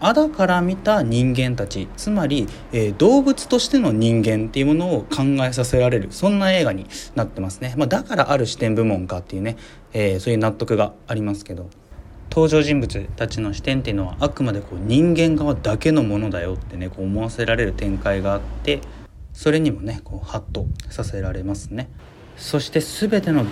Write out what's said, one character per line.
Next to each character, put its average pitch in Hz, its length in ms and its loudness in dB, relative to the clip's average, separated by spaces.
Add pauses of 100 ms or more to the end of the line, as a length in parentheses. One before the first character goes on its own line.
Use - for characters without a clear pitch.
ア 208 140 4
ダ 302 160 4
か 196 160 2
ら 180 160 4
見 185 140 0
た 208 260 2
人 123 340 2
間 127 180 0
た 104 120 -2
ち、 - 300 -8
つ - 120 -6
ま 196 180 2
り、 135 200 0 (260)
え 110 180 2
ー、 101 60 -6
動 233 240 8
物 269 280 0
と 247 100 2
し - 100 -2
て 277 100 4
の 226 140 4
人 113 320 4
間 110 220 0
っ - 40 -8
て 135 100 -2
い - 20 2
う 135 40 2
も 151 80 6
の 175 200 2
を 110 80 0
考 - 200 -4 (220)
え 127 80 0
さ 123 140 -2
せ 127 140 2
ら 123 100 4
れ 120 80 2
る、 98 140 -4
そ 196 180 2
ん 202 80 2
な 190 140 4
映 175 120 4
画 113 80 2
に 95 140 -8 (280)
な 113 100 0
っ - 20 -2
て - 140 -10
ま 95 100 -4
す - 100 -14
ね。 127 160 -6
ま 151 80 2
あ、 - 40 2
だ - 160 0
か 233 120 -4
ら 135 140 2
あ 143 80 4
る 120 80 2
視 - 100 -8
点 113 180 0
部 113 100 2
門 95 220 0
か 90 120 -6
っ 90 40 -8
て - 140 -10
い 95 40 -6
う - 20 -4
ね、 113 160 -6 (340)
え 101 240 2
ー、 92 40 -4
そ 120 100 -2
う - 20 2
い 113 40 2
う - 20 2
納 110 140 2
得 110 240 -2
が 104 180 0 (140)
あ - 40 -6
り 110 80 -2
ま 104 140 -2
す 101 100 -10
け 92 100 -12
ど、 87 140 -12 (600)
登 160 180 4
場 156 140 6
人 143 180 2
物 101 360 -4
た 117 100 -2
ち 110 160 -6
の 104 100 -2
視 - 100 -8
点 135 180 0
っ - 20 -4
て 127 80 -4
い - 20 -2
う 101 40 -2
の 95 100 -2
は 90 140 -10
あ 147 100 0
く - 120 -6
ま 117 120 0
で 101 60 -4
こ 92 160 -12
う - 20 -8
人 139 360 4
間 160 220 4
側 147 180 0
だ 110 220 -2
け 160 160 2
の 151 100 4
も 101 160 0
の 104 120 -2
だ 90 100 -4
よ 92 140 -4
っ - 20 -6
て - 220 -10
ね、 90 100 -6
こ 95 140 -10
う - 20 -4
思 101 160 -2
わ 113 80 -4
せ 117 160 -6
ら 113 120 2
れ 117 100 0
る 92 60 -2
展 98 260 -2
開 98 240 0
が 98 100 0
あ 101 60 0
っ - 20 -6 (220)
て、 143 180 0 (540)
そ - 160 0
れ 156 100 4
に 156 100 2
も - 120 -6
ね、 - 200 -6
こ - 220 -10
う - 20 -8
ハ - 120 -8
ッ - 20 -4 (120)
と 101 140 -4 (220)
さ - 160 -8
せ 98 160 -6
ら 95 120 -4
れ 95 100 -4
ま 98 140 -4
す - 180 -14
ね。 127 160 -8 (480)
そ - 200 -2
し - 120 -4
て 160 100 2
全 208 400 0
て 170 120 0
の 139 200 4